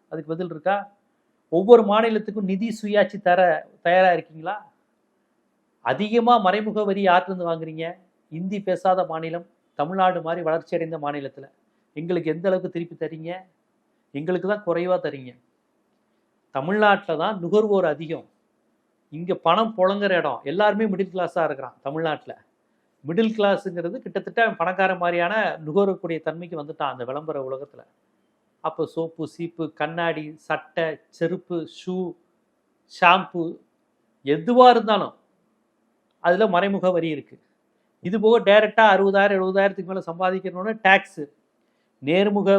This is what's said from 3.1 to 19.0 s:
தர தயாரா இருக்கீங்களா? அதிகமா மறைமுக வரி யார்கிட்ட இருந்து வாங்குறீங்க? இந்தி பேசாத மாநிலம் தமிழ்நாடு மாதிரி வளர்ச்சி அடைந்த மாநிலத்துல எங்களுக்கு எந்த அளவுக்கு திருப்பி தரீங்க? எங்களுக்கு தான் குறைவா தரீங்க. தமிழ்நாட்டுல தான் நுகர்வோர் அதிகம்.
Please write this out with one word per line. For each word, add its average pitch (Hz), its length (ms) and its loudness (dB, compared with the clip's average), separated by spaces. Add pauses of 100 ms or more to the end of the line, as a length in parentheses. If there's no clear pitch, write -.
தர 180 460 2 (140)
தயாரா 180 320 4
இருக்கீங்களா? 165 580 -8 (1120)
அதிகமா 226 560 2
மறைமுக 208 460 0
வரி 196 220 -2
யார்கிட்ட 185 200 4
இருந்து 180 260 -6
வாங்குறீங்க? 165 540 -10 (260)
இந்தி 185 360 -8
பேசாத 185 320 0 (120)
மாநிலம் 165 340 -8 (340)
தமிழ்நாடு 180 480 0
மாதிரி 175 200 -4
வளர்ச்சி 160 300 -4
அடைந்த 165 260 -6
மாநிலத்துல 139 420 -8 (500)
எங்களுக்கு 160 380 -4
எந்த 170 160 -6
அளவுக்கு 185 260 -2
திருப்பி 170 280 -10
தரீங்க? 160 280 -12 (800)
எங்களுக்கு 180 400 -4
தான் 202 140 -8
குறைவா 175 380 0
தரீங்க. 139 260 -10 (1200)
தமிழ்நாட்டுல 190 640 2
தான் 202 220 -2
நுகர்வோர் 196 500 2
அதிகம். 147 340 -10 (840)